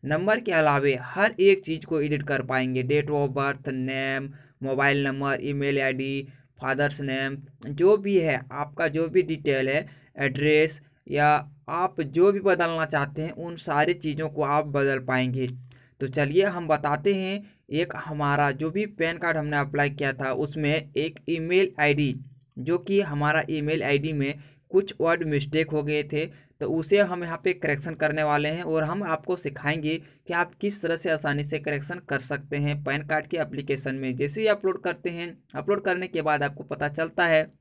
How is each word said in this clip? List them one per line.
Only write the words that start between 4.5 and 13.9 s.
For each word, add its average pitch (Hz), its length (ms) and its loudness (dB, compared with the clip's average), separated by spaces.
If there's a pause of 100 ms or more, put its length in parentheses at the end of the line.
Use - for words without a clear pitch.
मोबाइल 139 420 2
नंबर, 139 360 -2
ईमेल 143 400 -2
आईडी, 135 480 -4 (320)
फादर्स 143 400 -2
नेम, 135 380 -4 (280)
जो 165 300 4
भी 196 220 2
है 147 240 2 (100)
आपका, 143 360 -2
जो 160 200 0
भी 180 140 4
डिटेल 143 460 0
है, 147 180 0 (320)
एड्रेस 151 600 2 (300)
या 147 400 2 (180)
आप 180 320 -2
जो 160 320 4
भी 196 80 0
बदलना 170 460 2
चाहते 147 360 -2
हैं, 165 100 -6
उन 170 240 -10
सारी 165 380 2